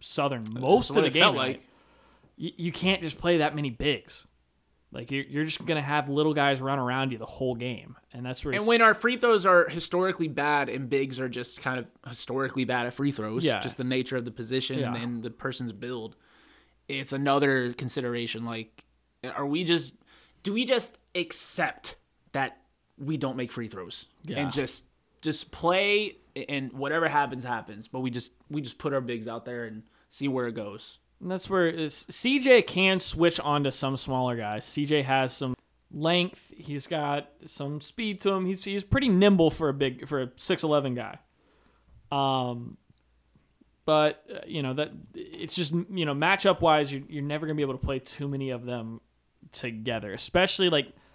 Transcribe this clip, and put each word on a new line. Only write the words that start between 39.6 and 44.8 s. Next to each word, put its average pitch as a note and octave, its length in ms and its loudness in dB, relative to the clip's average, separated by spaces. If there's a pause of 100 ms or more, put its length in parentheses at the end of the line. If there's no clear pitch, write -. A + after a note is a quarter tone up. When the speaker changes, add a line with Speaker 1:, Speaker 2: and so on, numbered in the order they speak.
Speaker 1:
a C#3 60 2
big, C3+ 340 -2
for C#3+ 140 -2
a B2+ 140 -6
six - 260 -2
eleven C#3+ 320 2
guy. A#2 240 -8 (920)
Um, B2+ 640 0 (1080)
but, D3+ 380 4 (100)
uh, G3 140 -12
you D#3 160 -4
know, C3 120 -2
that, D3+ 180 -2 (220)